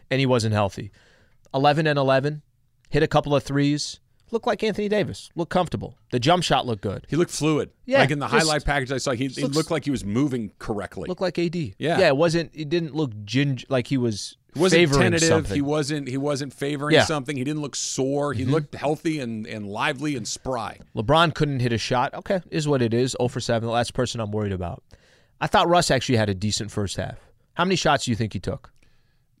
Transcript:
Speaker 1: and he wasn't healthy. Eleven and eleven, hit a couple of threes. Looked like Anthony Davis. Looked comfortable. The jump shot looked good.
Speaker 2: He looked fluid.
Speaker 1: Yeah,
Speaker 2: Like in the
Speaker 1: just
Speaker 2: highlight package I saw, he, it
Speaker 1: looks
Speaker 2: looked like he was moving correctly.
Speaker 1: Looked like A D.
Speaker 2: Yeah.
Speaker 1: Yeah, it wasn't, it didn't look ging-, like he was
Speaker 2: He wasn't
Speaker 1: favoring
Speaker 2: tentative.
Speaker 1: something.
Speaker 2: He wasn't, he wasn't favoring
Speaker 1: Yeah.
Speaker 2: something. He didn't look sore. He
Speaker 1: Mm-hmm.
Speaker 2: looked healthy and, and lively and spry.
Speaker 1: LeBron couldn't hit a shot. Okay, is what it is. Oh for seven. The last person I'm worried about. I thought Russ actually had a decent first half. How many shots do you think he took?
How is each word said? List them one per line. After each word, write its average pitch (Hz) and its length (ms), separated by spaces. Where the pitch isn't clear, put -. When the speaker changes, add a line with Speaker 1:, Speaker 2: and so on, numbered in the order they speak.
Speaker 1:
and 131 80
he 135 80
wasn't 113 260
healthy. 104 380
Eleven 147 320
and 147 120
eleven, 135 440
hit 147 140
a 151 40
couple 147 280
of 131 80
threes. 143 560
Looked 226 160
like 208 160
Anthony 208 280
Davis. 196 460
Looked 165 140
comfortable. - 460
The 127 100
jump 170 240
shot 131 220
looked 113 160
good. 101 260
Speaker 2:
He 143 80
looked 170 140
fluid. 147 400
Speaker 1:
Yeah, 262 140
Speaker 2:
Like 131 100
in 147 80
the 135 100
Speaker 1:
just 151 160
Speaker 2:
highlight 151 180
package 139 300
I 131 60
saw, 135 140
he, 123 120
it 131 140
Speaker 1:
looks 143 180
Speaker 2:
looked 160 140
like 156 160
he 143 40
was 104 140
moving 117 540
correctly. 98 500
Speaker 1:
Looked 180 140
like 180 160
A 170 100
D. 156 300
Speaker 2:
Yeah. 156 200
Speaker 1:
Yeah, 180 100
it 139 100
wasn't, 165 340
it 151 160
didn't 160 260
look 147 180
ging-, 131 460
like 127 160
he 139 100
was 117 400
Speaker 2:
He 135 80
wasn't 170 200
Speaker 1:
favoring 143 200
Speaker 2:
tentative. 170 280
Speaker 1:
something. 160 260
Speaker 2:
He 143 80
wasn't, 143 460
he 131 100
wasn't 143 340
favoring 147 400
Speaker 1:
Yeah. 135 120
Speaker 2:
something. 147 340
He 127 60
didn't 151 180
look 139 120
sore. 139 600
He 101 80
Speaker 1:
Mm-hmm. 117 100
Speaker 2:
looked 151 220
healthy 151 440
and, 113 280
and 107 200
lively 139 480
and 110 140
spry. 120 500
Speaker 1:
LeBron 147 400
couldn't 139 260
hit 120 120
a 113 60
shot. 127 340
Okay, 180 380
is 151 180
what 139 140
it 113 100
is. 123 260
Oh 123 100
for 123 120
seven. 117 260
The 117 60
last 117 220
person 120 260
I'm 104 100
worried 104 220
about. 90 300
I 143 60
thought 175 240
Russ 175 200
actually 131 280
had 107 100
a 98 60
decent 101 360
first - 280
half. 95 180
How 175 100
many 185 120
shots 147 280
do 123 60
you 113 60
think 107 180
he 98 60
took? - 320